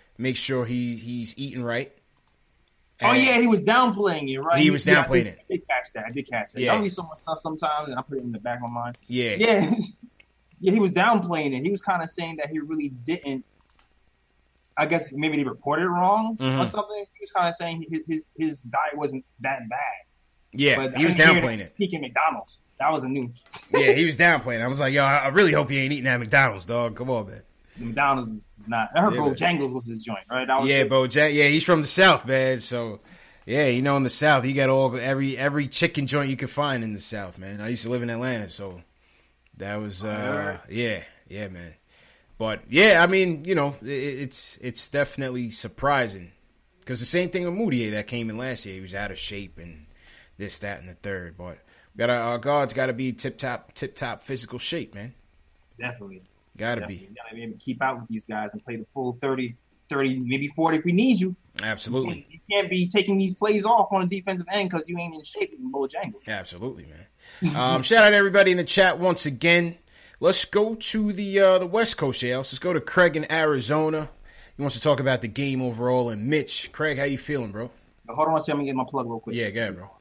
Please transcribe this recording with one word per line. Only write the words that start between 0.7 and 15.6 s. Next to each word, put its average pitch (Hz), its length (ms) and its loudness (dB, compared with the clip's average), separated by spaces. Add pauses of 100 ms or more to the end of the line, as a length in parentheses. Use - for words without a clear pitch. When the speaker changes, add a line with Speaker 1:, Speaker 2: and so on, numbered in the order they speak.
Speaker 1:
he's 117 440 -8
eating 131 240 -8
right. 120 280 -4 (1080)
Speaker 2:
Oh, 226 60 2
Speaker 1:
And 262 160 6
Speaker 2:
yeah, 247 160 4
he 240 80 6
was 208 140 6
downplaying 196 680 4
it, 135 120 -4
right? 165 180 4
Speaker 1:
He 151 100 8
was 143 160 2
Speaker 2:
Yeah, 147 160 8
I - 40 2
Speaker 1:
downplaying 123 60 -4 (120)
Speaker 2:
did, 104 40 -4
Speaker 1:
it. 90 120 -14
Speaker 2:
I - 140 -8
did 175 140 -6
catch 127 260 -4
that. 107 120 -8
I 113 60 -10
did 131 180 -8
catch 113 240 -6
that. 127 80 -6
Speaker 1:
Yeah. - 120 2
Speaker 2:
Y'all 214 100 2
read 190 80 -2
so 185 120 -8
much 160 160 -14
stuff 160 200 -8
sometimes, 151 500 -4
and 123 80 -6
I 127 40 -6
put 135 180 -8
it 123 40 -10
in 120 80 -6
the 110 80 -8
back 120 240 -6
of 117 60 -6
my 120 140 -6
mind. 120 140 -8 (100)
Speaker 1:
Yeah. 123 320 -2
Speaker 2:
Yeah. 202 400 4
<laughs> - 60 -4 (800)
Yeah, 185 60 6
he 220 80 4
was 190 120 2
downplaying 175 680 2
it. 127 40 -4
He 165 100 -2
was 196 100 -4
kinda 170 260 -2
saying 165 300 -10
that 147 120 -6
he 156 100 -6
really 151 280 -6
didn't. 135 560 -6 (1300)
I 151 80 2
guess 160 260 -2
maybe 151 260 -2
they 143 60 0
reported 143 400 -2